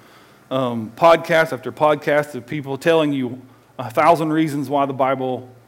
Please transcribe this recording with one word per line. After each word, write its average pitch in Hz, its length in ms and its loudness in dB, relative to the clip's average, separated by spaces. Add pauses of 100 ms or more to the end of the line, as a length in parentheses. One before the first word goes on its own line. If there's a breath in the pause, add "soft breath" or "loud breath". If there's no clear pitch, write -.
(520 soft breath)
um, 120 420 -4
podcast 165 580 2
after 123 200 -8
podcast 147 640 0
of 120 100 -12
people 135 320 -8
telling 160 340 2
you 131 300 -6 (340 soft breath)
a 120 140 -8
thousand 156 420 2
reasons 147 380 -2
why 139 160 0
the 139 60 -4
Bible 131 580 -2 (180 soft breath)